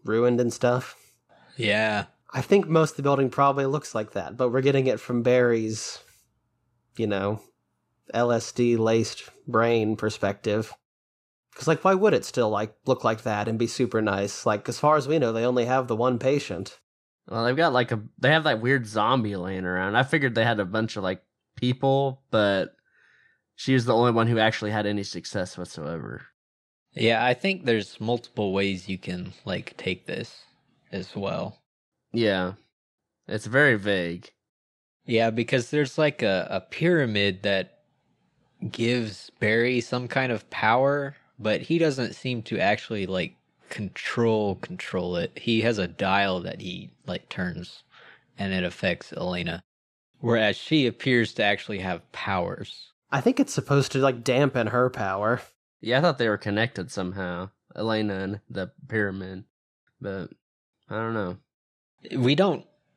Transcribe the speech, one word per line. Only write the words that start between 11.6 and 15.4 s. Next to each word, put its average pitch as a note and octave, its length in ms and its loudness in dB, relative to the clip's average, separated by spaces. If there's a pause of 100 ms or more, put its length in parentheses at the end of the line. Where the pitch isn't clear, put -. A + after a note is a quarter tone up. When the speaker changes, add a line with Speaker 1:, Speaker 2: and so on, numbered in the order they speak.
Speaker 1:
like, D#3+ 160 2
why F#3+ 100 6
would F#3+ 200 4
it - 120 2
still, A#2 240 0
like, G#2+ 260 -2 (100)
look B2+ 180 0
like A2+ 200 0
that G#2 240 -2
and A2+ 120 -2
be A#2 80 0
super A#2 340 0
nice? G2+ 440 -2
Like, G#2+ 240 0
as A2 100 -6
far D3+ 180 4
as C3+ 100 -2
we D#3+ 120 2
know, A#2 120 2
they A2+ 140 0